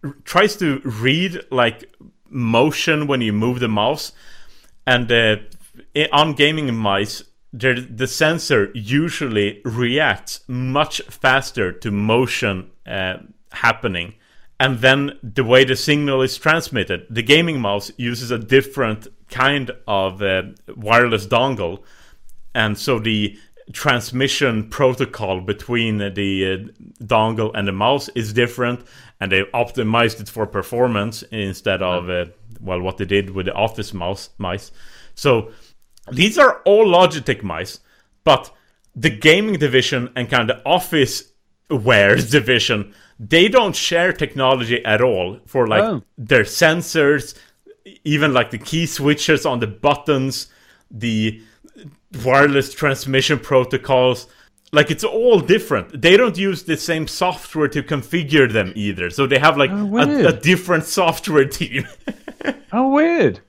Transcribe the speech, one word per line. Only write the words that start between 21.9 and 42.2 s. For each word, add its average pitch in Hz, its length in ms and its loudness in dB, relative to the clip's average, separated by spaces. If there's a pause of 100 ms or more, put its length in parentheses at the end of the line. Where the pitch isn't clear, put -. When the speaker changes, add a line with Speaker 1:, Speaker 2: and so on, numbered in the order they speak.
Speaker 1:
And 107 240 -2
so 127 200 -2
the 107 400 -2 (340)
transmission 123 1000 -2
protocol 120 680 -2
between 110 580 -4
the, 95 540 -2 (180)
uh, - 340 -20
dongle 110 500 0
and 101 120 -4
the 98 60 -4
mouse 120 420 0
is 110 180 -6
different, 120 480 -2 (400)
and 95 120 -4
they 95 120 2 (100)
optimized 117 680 0
it 104 80 -14
for 110 180 -6
performance 117 840 -2
instead 98 520 -4
of, 90 260 -2
uh, 87 180 -4 (340)
well, 90 200 -6
what 95 180 -6
they 101 60 -4
did 98 260 0
with 92 160 -6
the - 80 -6
office 107 400 -4
mouse, 92 440 -8
mice. 98 320 -8 (440)
So 117 360 0 (600)
these 196 280 2
are 262 260 4
all 208 220 6
Logitech 160 560 2
mice, 90 380 -8 (440)
but 139 260 2 (440)
the 131 160 0
gaming 165 480 2
division 127 560 0
and 123 160 -6
kind 120 200 0
of - 160 -2
office 156 640 0 (380)
wear 110 460 4
<laughs> 120 220 0